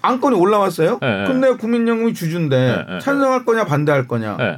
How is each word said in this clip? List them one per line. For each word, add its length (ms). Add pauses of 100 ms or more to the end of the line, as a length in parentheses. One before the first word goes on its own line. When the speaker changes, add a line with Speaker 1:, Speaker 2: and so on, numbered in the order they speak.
Speaker 1:
안건이 340
올라왔어요. 680
Speaker 2:
네, 180
네. 80
Speaker 1:
그럼 140
내가 160
국민연금이 580
주주인데 420
Speaker 2:
네, 200
네, 160
네. 60
Speaker 1:
찬성할 460
거냐 200
반대할 420
거냐. 300
Speaker 2:
네. 200